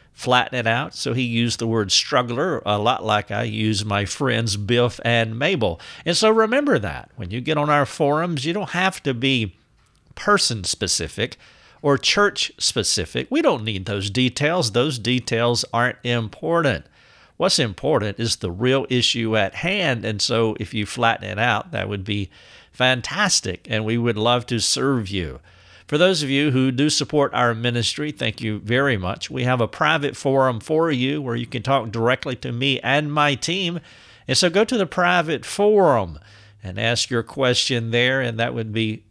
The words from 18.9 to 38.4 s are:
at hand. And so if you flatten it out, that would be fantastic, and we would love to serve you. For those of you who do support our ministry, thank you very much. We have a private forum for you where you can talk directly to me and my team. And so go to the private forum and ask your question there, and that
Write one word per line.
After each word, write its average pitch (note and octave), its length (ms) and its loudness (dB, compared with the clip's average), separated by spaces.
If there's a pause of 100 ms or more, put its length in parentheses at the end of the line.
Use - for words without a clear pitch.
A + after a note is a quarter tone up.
at G2+ 200 0
hand. E3 500 -2
And G#2+ 160 -2
so A2+ 360 2
if - 140 -8
you G#2 140 -4
flatten A2+ 420 0
it G2 100 -6
out, A#2+ 340 0
that G2+ 180 -4
would G2 140 -6
be G2+ 260 -4 (420)
fantastic, B2+ 960 0
and A2 160 -2
we A2+ 140 0
would A#2 180 0
love A#2 300 2
to A#2 140 -2
serve B2+ 500 0
you. E2 300 -4 (460)
For D3 120 0
those F3 260 4
of C#3 40 -2
you C#3 220 2
who C3 220 4
do C#3+ 180 2
support D3 420 0
our A#2+ 220 2
ministry, A#2+ 560 -2
thank B2 300 -6
you G#2+ 180 -4
very B2 380 0
much. F#2 340 -6
We B2+ 140 -4
have B2 160 0
a A2 80 0
private D3+ 480 0
forum C3 420 2
for D#3+ 320 0
you C#3 320 -2
where A#2+ 140 -4
you A#2+ 100 -6
can A#2 160 -8
talk A#2+ 300 0
directly A#2+ 420 0
to B2+ 160 -8
me B2+ 300 -2
and D3 320 0
my D3 240 2
team. F3 420 -4 (480)
And C3 100 0
so F3+ 140 4
go G3 140 4
to B3 120 0
the G3+ 80 2
private F3 600 0
forum D#3 760 4 (420)
and F#2 160 -10
ask A2+ 320 0
your A#2 140 0
question B2 720 0
there, B2+ 280 2
and A#2 160 -2
that A#2+ 160 0